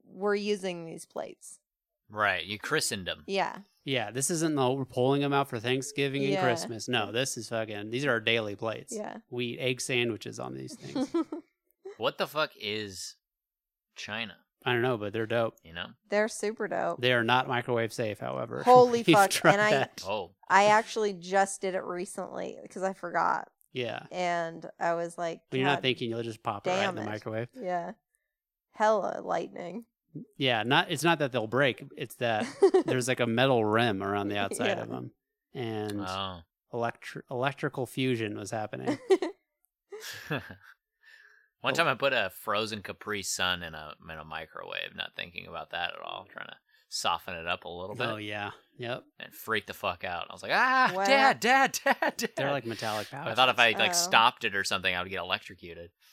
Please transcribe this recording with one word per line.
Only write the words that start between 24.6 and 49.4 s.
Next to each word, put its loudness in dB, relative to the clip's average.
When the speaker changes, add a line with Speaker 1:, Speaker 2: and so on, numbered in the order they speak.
Speaker 1:
I 0
was -4
like, -6
Speaker 3:
When -2
you're 2
not 2
Speaker 1:
"God -6
Speaker 3:
thinking, 0
you'll -4
just -8
pop -4
it 2
right 2
in 0
Speaker 1:
damn 0
Speaker 3:
the -6
Speaker 1:
it." -6
Speaker 3:
microwave. -6
Speaker 1:
Yeah. -6
Hella 2
lightning. -6
Speaker 3:
Yeah, 2
not, 2
it's -2
not 4
that 0
they'll 0
break. 2
It's -10
that 0
Speaker 1:
<laughs> 4
Speaker 3:
there's, 0
like, 0
a 4
metal 4
rim 4
around 0
the -2
outside -2
Speaker 1:
Yeah. -6
Speaker 3:
of -10
'em. -10
And -6
Speaker 2:
Oh. -6
Speaker 3:
electri-, -6
electrical -2
fusion -2
was -10
happening. -4
Speaker 1:
<laughs> -8
Speaker 2:
<laughs> -
One 0
Speaker 3:
Oh. -2
Speaker 2:
time 4
I 4
put 2
a 2
frozen -2
Capri -6
Sun -2
in -10
a, -12
in -10
a -12
microwave, -8
not -10
thinking -10
about -12
that -4
at -14
all, -12
trying -14
to -16
soften -2
it -8
up -4
a -12
little -10
bit. -4
Speaker 3:
Oh, -4
yeah. -8
Yep. -6
Speaker 2:
And -16
freaked -4